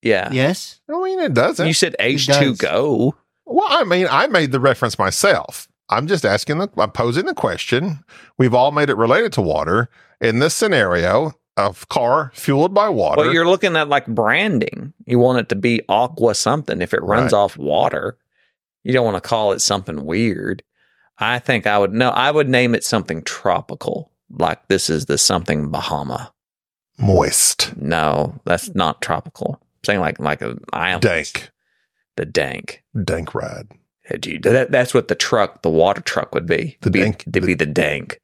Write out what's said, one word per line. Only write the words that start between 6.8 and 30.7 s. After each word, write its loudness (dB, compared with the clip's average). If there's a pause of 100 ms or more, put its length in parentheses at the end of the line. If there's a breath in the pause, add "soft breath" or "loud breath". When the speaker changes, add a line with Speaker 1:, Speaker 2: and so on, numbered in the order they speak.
Speaker 3:
posing -2
the -4
question. -4 (360 loud breath)
We've 4
all 4
made 0
it 0
related 2
to -2
water. 0 (320 soft breath)
In 2
this 2
scenario, 2 (240)
a 2
f-, -16
car 0
fueled 0
by 2
water. 2
Speaker 1:
Well, 4
you're 2
looking 2
at, 0
like, 0
branding. 0 (120)
You 2
want 4
it -4
to -2
be 0
aqua 2
something. -2
If -4
it 0
runs 2
Speaker 3:
Right. 4
Speaker 1:
off 0
water, -2 (680)
you -2
don't 4
wanna -2
call 0
it -2
something -4
weird. -2 (560)
I 0
think -2
I 2
would, 2
no, 2
I 0
would 2
name 2
it -2
something -4
tropical. -4 (200)
Like, -4
this 2
is -2
the 0
something 0
Bahama. -6 (640)
Speaker 3:
Moist. 2
Speaker 1:
No, -2
that's -2
not -2
tropical. -6
I'm -20 (180)
saying 0
like, -2
like -2
an -8 (140)